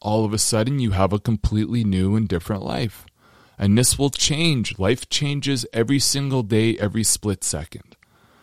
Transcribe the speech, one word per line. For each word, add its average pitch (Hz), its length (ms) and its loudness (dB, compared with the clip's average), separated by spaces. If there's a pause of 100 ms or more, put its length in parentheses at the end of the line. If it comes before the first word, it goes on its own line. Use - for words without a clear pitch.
all 107 240 0
of 104 100 -2
a 107 40 -2
sudden 120 420 0
you 117 100 0
have 95 220 2
a 104 80 0
completely 107 640 0
new 98 320 2
and 110 120 0
different 95 360 -4
life. - 420 -6 (500)
And 101 220 4
this 123 180 4
will 139 140 0
change. 151 680 0
Life 104 320 0
changes 139 640 -2
every 120 280 2
single 135 420 0
day, 110 340 2
every 104 280 -2
split - 400 -2
second. - 520 -8 (460)